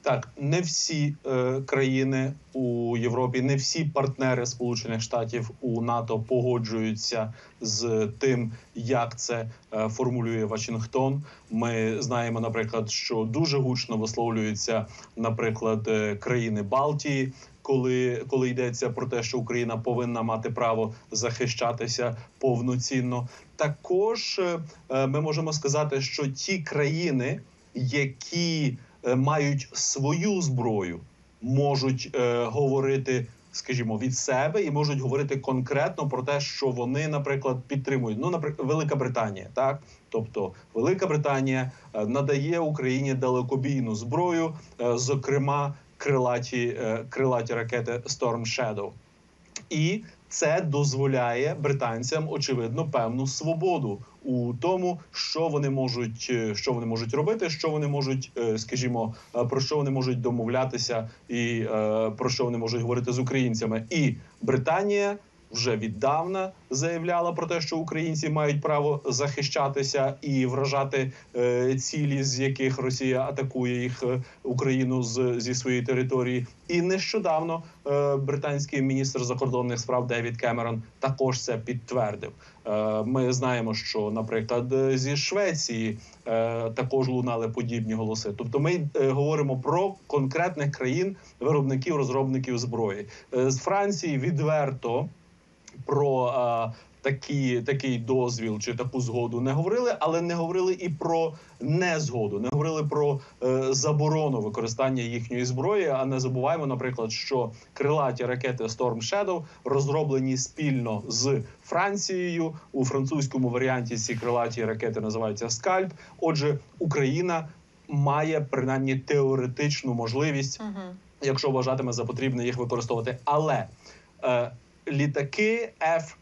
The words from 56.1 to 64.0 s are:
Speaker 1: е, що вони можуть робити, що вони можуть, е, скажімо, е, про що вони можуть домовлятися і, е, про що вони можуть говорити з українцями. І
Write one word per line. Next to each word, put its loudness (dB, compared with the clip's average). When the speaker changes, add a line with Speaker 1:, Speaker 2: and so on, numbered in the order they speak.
Speaker 1:
е, 0
що 0
вони -2
можуть -2
робити, 0
що -2
вони 0
можуть, -2
е, 2
скажімо, -2
е, 2
про 0
що -2
вони 2
можуть 0
домовлятися 0
і, 0
е, 2
про 0
що 0
вони 0
можуть -2
говорити 0
з 0
українцями. 0
І 2